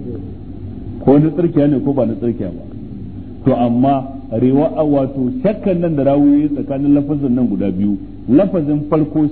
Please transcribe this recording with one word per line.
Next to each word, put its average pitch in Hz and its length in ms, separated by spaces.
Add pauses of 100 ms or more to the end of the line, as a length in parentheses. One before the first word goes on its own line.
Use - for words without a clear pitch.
(1040)
Ko 139 140
na 156 120
tsirkiya 156 380
ne 139 120
ko 143 120
ba 127 120
na 113 100
tsirkiya 110 340
ba. 82 140 (840)
To, 131 100
amma 127 480 (280)
riwa-, 131 520
wato, 135 460 (120)
shakkan 196 380
nan 170 160
da 139 80
rawi 143 480
tsakanin 139 420
lafazin 143 400
nan 123 140
guda 98 220
biyu, 98 260 (320)
lafazin 151 600
farko 151 420